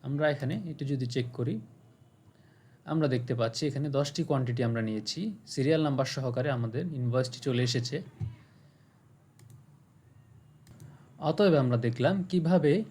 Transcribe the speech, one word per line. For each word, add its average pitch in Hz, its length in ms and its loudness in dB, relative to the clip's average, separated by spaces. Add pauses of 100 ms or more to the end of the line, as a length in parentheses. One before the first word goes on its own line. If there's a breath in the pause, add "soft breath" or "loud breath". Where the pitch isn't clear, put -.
আমরা 143 180 0 (100)
এখানে 131 200 -2 (160)
এটা 151 220 -8
যদি 127 220 -2
চেক 123 120 0 (120)
করি, 131 160 -2 (1400 soft breath)
আমরা 156 220 4
দেখতে 123 260 -2
পাচ্ছি 117 300 0
এখানে 139 160 -4 (120)
দশটি 147 300 -2
কোয়ান্টিটি 127 400 0
আমরা 117 200 0
নিয়েছি। 107 320 -6 (340)
সিরিয়াল 156 320 2
নাম্বার 135 280 0
সহকারে 127 420 -2
আমাদের 120 280 -2 (160)
ইনভয়েসটি 123 460 0
চলে 123 220 2
এসেছে। 120 280 -2 (3250 loud breath)
অতএব 185 240 6 (100)
আমরা 123 220 2
দেখলাম 127 280 2 (160)
কিভাবে 165 420 4 (180)